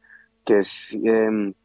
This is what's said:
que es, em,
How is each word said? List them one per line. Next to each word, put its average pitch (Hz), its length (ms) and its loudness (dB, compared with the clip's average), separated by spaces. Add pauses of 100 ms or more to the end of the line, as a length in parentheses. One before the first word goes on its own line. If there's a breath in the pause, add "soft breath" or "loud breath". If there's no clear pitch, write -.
(440 soft breath)
que 104 140 4
es, - 460 -4
em, 110 500 0 (100)